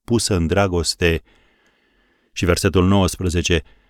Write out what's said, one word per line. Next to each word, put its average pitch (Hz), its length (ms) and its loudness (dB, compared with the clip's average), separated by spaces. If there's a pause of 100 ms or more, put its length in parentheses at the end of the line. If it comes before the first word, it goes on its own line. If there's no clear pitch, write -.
pusă 110 320 -2
în 85 120 0
dragoste”, 87 760 -2 (1120)
și - 120 -6
versetul 90 420 2
nouăsprezece: 90 760 0 (260)